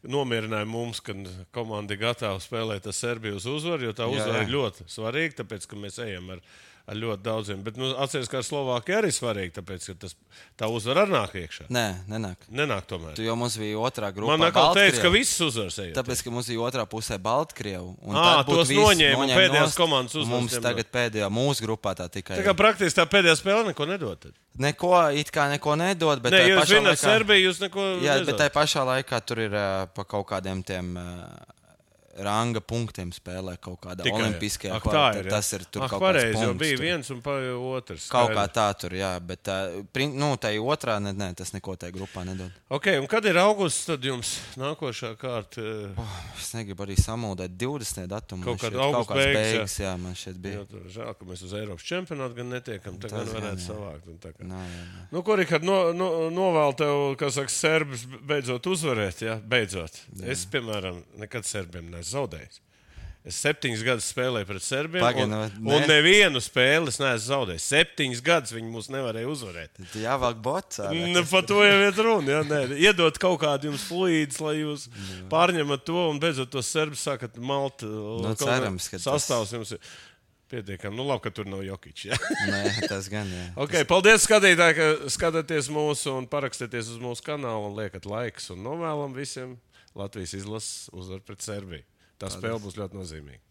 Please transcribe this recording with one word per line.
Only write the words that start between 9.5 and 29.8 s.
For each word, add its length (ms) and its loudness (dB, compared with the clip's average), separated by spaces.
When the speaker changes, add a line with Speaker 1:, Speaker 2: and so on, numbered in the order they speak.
Speaker 1:
tāpēc, 240 -12
ka 160 -12
tas, 140 -14
tā 80 -2
uzvara 400 2
arī 80 0
nāk 240 0
iekšā. 320 -12
Speaker 2:
Nē, 140 2
nenāk. 240 -6
Speaker 1:
Nenāk 400 -4
tomēr. 240 -8
Speaker 2:
Tu 80 -6
jau 160 0
mums 180 -2
bija 220 -4
otrā 340 -2
grupā 240 0
Speaker 1:
Man 140 4
atkal 240 6
teica, 240 6
Speaker 2:
Baltkrievu. 40 2
Speaker 1:
ka 120 6
visas 320 2
uzvaras 320 -4
ejat. 160 -8
Speaker 2:
Tāpēc, 300 -4
ka 100 -8
mums 160 -4
bija 160 -2
otrā 240 -4
pusē 320 -6
Baltkrievu, 800 -4
un 140 -4
Speaker 1:
Ā, 80 4
Speaker 2:
tad 80 0
būtu 80 6
Speaker 1:
tos 100 4
Speaker 2:
viss 140 6
Speaker 1:
noņēma 320 10
un 140 4
Speaker 2:
noņēma 100 6
Speaker 1:
pēdējās 320 6
Speaker 2:
nost, 80 -2
Speaker 1:
komandas 400 4
Speaker 2:
un 80 0
Speaker 1:
uzvaras 140 0
Speaker 2:
mums 180 0
Speaker 1:
ņem 80 -2
Speaker 2:
tagad 160 0
Speaker 1:
nost. 160 -6
Speaker 2:
pēdējā 320 0
mūsu 320 2
grupā 320 -2
tā 160 -8
tikai 320 -6
Speaker 1:
Tā 80 4
kā 80 4
praktiski 400 4
tā 80 6
pēdējā 320 6
spēle 320 2
neko 160 -4
nedod 320 -6
tad? 160 -20
Speaker 2:
Neko, 320 0
it 160 -2
kā 160 4
neko 300 0
nedod, 420 2
bet 140 2
Speaker 1:
Nē, 80 10
Speaker 2:
tajā 80 10
Speaker 1:
jūs 100 8
Speaker 2:
pašā 160 8
Speaker 1:
zināt, 160 6
Speaker 2:
laikā 160 4
Speaker 1:
Serbiju 400 6
jūs 140 -2
neko 180 -4
Speaker 2:
Jā, 160 4
bet 80 2
Speaker 1:
nezaudējat. 160 0
Speaker 2:
tajā 100 4
pašā 320 4
laikā 400 0
tur 140 -4
ir, 180 -2
ā, 380 0